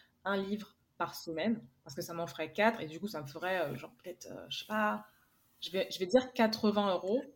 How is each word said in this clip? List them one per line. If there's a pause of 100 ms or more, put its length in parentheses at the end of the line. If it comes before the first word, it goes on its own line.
(240)
un
livre (220)
par
semaine, (180)
parce
que
ça
m'en
ferait
quatre,
et
du
coup,
ça
me
ferait,
euh,
genre,
peut-être,
euh,
je
sais
pas, (540)
je
vais,
je
vais
dire
quatre-vingts
euros, (140)